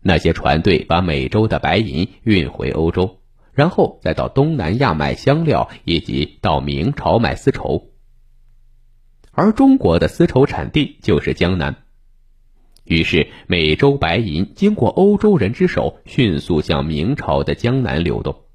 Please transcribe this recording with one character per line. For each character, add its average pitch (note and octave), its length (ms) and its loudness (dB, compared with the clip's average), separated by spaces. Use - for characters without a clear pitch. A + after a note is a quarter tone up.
那 F#2 160 2
些 D#2+ 160 0
船 D#2 300 -2
队 E2+ 220 2
把 E2+ 160 0
美 C#2+ 280 -2
洲 G#2+ 180 0
的 D#2+ 120 -2
白 D#2+ 180 0
银 F#2 300 -2
运 F#2+ 260 2
回 - 220 -6
欧 E2 180 0
洲， F#2 300 -2
然 D3+ 180 2
后 - 320 0
再 - 140 -2
到 - 120 -4
东 D3+ 300 0
南 G2 220 -2
亚 A#2 160 0
买 C#2+ 180 -2
香 D#3 320 0
料， F2+ 240 0
以 D#2+ 160 0
及 - 420 -6
到 D#2 180 0
明 C#2+ 340 -2
朝 F#2+ 260 0
买 E2 160 -2
丝 - 160 0
绸。 - 400 -6
而 G3+ 200 2
中 C4+ 260 4
国 E2+ 220 2
的 - 80 2
丝 - 180 0
绸 C#3 220 2
产 - 240 -6
地 - 320 -2
就 D#2 180 2
是 - 140 -4
江 F2 240 -2
南， D2 240 -6
于 E2 180 0
是 D#2+ 240 0
美 D#2 300 2
洲 C#3 200 2
白 F2 220 -2
银 F#2+ 380 -4
经 G#3 180 2
过 A#2+ 160 0
欧 G3 300 2
洲 G#3 180 4
人 G#2 160 0
之 F3+ 140 0
手， - 380 -4
迅 G2 340 0
速 D#2 220 0
向 C#2+ 220 -2
明 D#2+ 320 -2
朝 C#2+ 280 -2
的 D2 100 -2
江 B2+ 300 -2
南 E2 200 -2
流 A#1+ 200 -2
动 - 320 -8